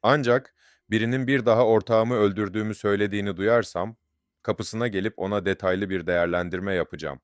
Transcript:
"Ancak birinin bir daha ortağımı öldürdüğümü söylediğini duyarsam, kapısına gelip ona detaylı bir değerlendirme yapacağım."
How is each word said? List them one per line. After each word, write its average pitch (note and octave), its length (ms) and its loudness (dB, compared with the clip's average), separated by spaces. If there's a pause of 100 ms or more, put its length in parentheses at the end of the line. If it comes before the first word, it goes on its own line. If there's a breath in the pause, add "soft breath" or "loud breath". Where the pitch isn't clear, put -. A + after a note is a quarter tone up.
"Ancak B2+ 520 2 (340 soft breath)
birinin A#2 380 0
bir C3 180 0
daha A#2 200 4
ortağımı A2+ 500 2
öldürdüğümü G#2 600 0
söylediğini G2+ 640 -2
duyarsam, G#2+ 580 0 (460)
kapısına A2+ 460 -4
gelip G2+ 320 -2
ona F#2+ 260 -2
detaylı F#2+ 440 0
bir F2 180 -4
değerlendirme F2 680 0
yapacağım." D2+ 500 -6